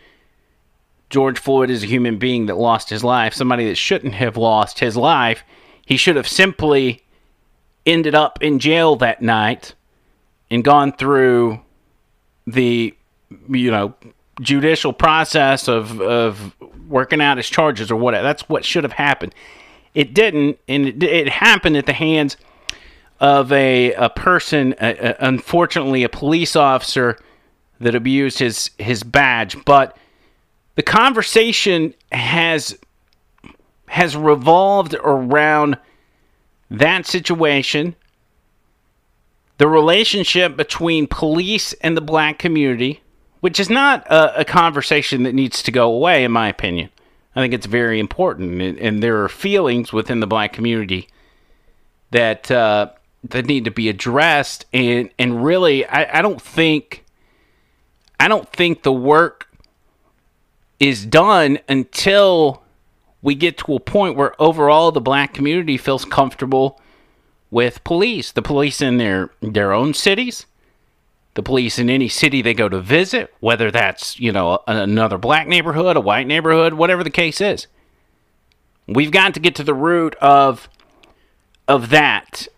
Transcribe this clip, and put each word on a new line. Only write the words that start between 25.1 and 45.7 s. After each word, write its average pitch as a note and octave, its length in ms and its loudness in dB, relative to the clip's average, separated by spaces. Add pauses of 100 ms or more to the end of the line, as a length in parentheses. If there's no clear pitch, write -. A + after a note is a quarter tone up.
a, - 80 -8
unfortunately C3+ 840 -2
a A#2 60 -2
police D#3+ 460 -2
officer C3 640 0 (600)
that A#2+ 160 0
abused C3 440 0
his, A#2+ 400 -4
his A2 240 -6
badge. A#2+ 600 0
But C#3 320 4 (800)
the D3+ 80 -2
conversation A3 1120 2 (180)
has, D#3 680 -2 (1080)
has D#3 300 -2
revolved D#3 800 2
around D3 840 0 (920)
that D#3+ 360 0
situation, E3 880 -2 (1600)
the D3 100 4
relationship E3+ 920 2
between D#3+ 500 -2
police F3+ 640 -4
and E3 220 -4
the E3 60 -2
black D3+ 380 -2
community, C#3 640 -2 (380)
which F#3 220 -2
is F#3 80 -4
not C4+ 380 0
a, D#3 340 4
a - 20 -2
conversation D3 800 0
that B2+ 100 -2
needs C3+ 300 -2
to - 80 -4